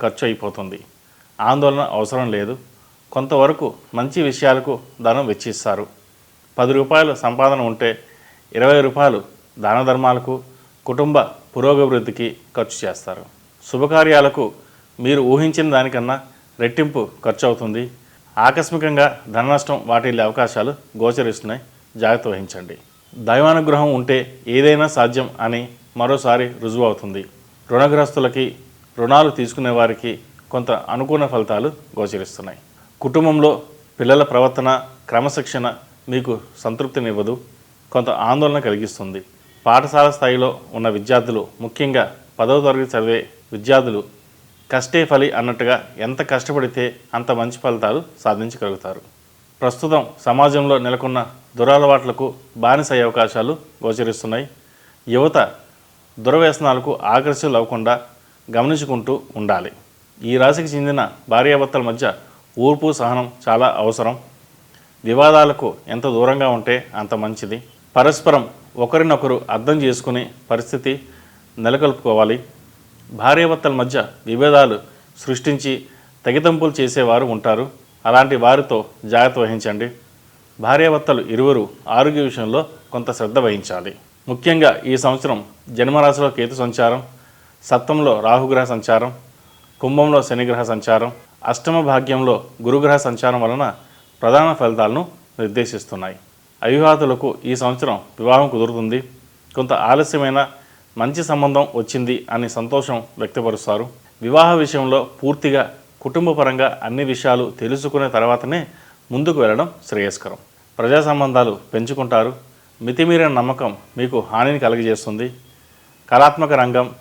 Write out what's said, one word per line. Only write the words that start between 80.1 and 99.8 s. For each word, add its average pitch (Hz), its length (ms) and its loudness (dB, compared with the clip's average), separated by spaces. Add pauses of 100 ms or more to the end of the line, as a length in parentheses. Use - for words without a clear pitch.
భార్యాభర్తలు 147 640 2
ఇరువురు 120 480 0 (200)
ఆరోగ్య 147 320 2
విషయంలో 127 440 -2 (260)
కొంత 120 200 -6
శ్రద్ధ 117 280 -2
వహించాలి. 98 560 -2 (320)
ముఖ్యంగా 147 580 2
ఈ 127 120 0
సంవత్సరం 131 460 -2 (260)
జన్మరాశిలో 139 600 2
కేతు 120 260 -4
సంచారం, 120 480 0 (600)
సప్తమంలో 135 560 0
రాహుగ్రహ 131 440 2
సంచారం, 117 500 0 (680)
కుంభంలో 143 400 2
శనిగ్రహ 123 420 -2
సంచారం, 113 480 0 (340)
అష్టమ 165 360 -2
భాగ్యంలో 131 640 0 (200)
గురుగ్రహ 143 340 4
సంచారం 123 440 -2
వలన 117 320 -2 (480)
ప్రధాన 147 320 6
ఫలితాలను 117 540 0 (320)
నిర్దేశిస్తున్నాయి. 104 760 -6 (480)
అవివాహితులకు 139 800 2
ఈ 127 100 -4
సంవత్సరం 127 440 -2 (200)
వివాహం 127 280 4
కుదురుతుంది. 117 560 -2 (520)
కొంత 131 180 -2
ఆలస్యమైన 139 720 2 (500)